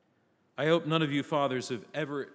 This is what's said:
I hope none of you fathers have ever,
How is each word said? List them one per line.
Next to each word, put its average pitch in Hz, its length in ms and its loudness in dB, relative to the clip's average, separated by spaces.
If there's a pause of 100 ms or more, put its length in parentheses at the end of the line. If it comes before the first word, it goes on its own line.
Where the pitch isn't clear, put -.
(580)
I 139 80 0
hope 165 200 4
none 160 160 2
of 147 100 0
you 143 120 0
fathers 131 460 0
have 117 240 -6
ever, 143 420 -6